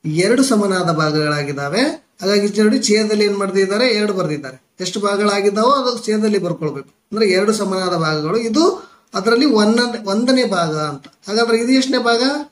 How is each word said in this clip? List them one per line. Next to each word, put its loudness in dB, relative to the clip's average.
ಎರಡು 2
ಸಮನಾದ 2
ಭಾಗಗಳಾಗಿದ್ದಾವೆ. -2
ಹಾಗಾಗಿ 0
ಇಲ್ಲಿ 0
ನೋಡಿ 4
ಛೇದದಲ್ಲಿ 2
ಏನ್ 0
ಮಾಡ್ತಿದ್ದಾರೆ? 0
ಎರಡು 0
ಬರ್ದಿದ್ದಾರೆ. -6
ಎಷ್ಟು -6
ಭಾಗಗಳಾಗಿದ್ದಾವೋ 0
ಅದು -2
ಛೇದದಲ್ಲಿ 0
ಬರ್ಕೊಳ್ಬೇಕು. -6
ಅಂದ್ರೆ 0
ಎರಡು 2
ಸಮನಾದ -2
ಭಾಗಗಳು. -2
ಇದು 0
ಅದರಲ್ಲಿ 2
ಒಂದನೇ, 2
ಒಂದನೇ 0
ಭಾಗ -2
ಅಂತ. -6
ಹಾಗಾದ್ರೆ 0
ಇದು 0
ಎಷ್ಟನೇ 0
ಭಾಗ? 0